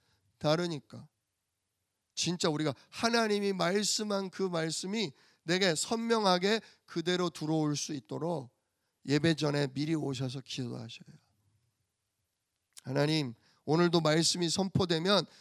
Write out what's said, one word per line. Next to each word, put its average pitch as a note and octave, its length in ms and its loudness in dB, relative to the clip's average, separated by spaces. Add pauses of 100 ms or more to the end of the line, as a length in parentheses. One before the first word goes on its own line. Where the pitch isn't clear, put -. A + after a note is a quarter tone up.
(400)
다르니까. D#3 680 -2 (1120)
진짜 F3 300 0
우리가 D3+ 260 0 (140)
하나님이 G#3+ 640 2
말씀한 G3 760 0
그 - 140 -6
말씀이 F3 680 -2 (300)
내게 F3+ 300 2
선명하게 G#3+ 880 2 (260)
그대로 F3 440 -2
들어올 D3+ 480 0
수 - 160 -6
있도록 C#3 580 -6 (540)
예배 D3+ 300 4
전에 C#3+ 320 0
미리 D3 280 -2
오셔서 C3+ 460 -4
기도하셔요. A#2+ 680 -10 (1800)
"하나님, C#3+ 500 0 (300)
오늘도 E3+ 380 4
말씀이 D#3+ 480 2
선포되면 F3+ 800 2 (140)